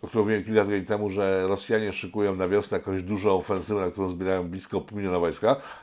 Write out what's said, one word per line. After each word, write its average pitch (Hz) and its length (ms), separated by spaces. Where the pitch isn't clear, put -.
o - 40
których 110 180
mówiłem 104 200
kilka 107 200
tygodni 98 220
temu, 104 240
że 95 360
Rosjanie 101 460
szykują 98 440
na 92 120
wiosnę 101 300
jakąś 95 240
dużą 101 280
ofensywę, 95 500
na 92 100
którą 95 180
zbierają 92 400
blisko 95 320
pół - 180
miliona 92 200
wojska. 87 380